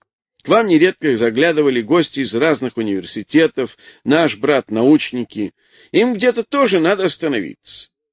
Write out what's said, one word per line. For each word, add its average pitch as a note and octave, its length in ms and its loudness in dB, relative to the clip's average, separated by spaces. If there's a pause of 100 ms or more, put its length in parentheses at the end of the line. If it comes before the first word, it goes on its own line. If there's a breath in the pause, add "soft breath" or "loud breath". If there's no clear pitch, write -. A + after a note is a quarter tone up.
(420)
К - 60 -14
вам G#3+ 200 2
нередко D#3 500 2
заглядывали C3 640 0
гости C#3 380 -2
из A2 140 -6
разных C3 440 -2
университетов, A2 960 -2 (260 loud breath)
наш C#3 360 0
брат — C3 320 -2
научники. A#2 800 0 (380 soft breath)
Им A#3 240 2
где-то A#3 280 0
тоже A3+ 380 0
надо F#3 240 0
остановиться. B2+ 840 -6 (220)